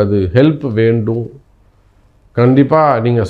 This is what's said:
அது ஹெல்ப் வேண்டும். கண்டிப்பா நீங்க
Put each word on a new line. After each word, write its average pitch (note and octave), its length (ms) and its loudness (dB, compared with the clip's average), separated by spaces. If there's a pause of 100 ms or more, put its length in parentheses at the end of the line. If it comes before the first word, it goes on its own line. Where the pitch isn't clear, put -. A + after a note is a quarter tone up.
அது G2+ 120 0 (160)
ஹெல்ப் D3 340 2 (140)
வேண்டும். A2+ 420 -2 (1120)
கண்டிப்பா C3 440 2 (240)
நீங்க A#2+ 260 0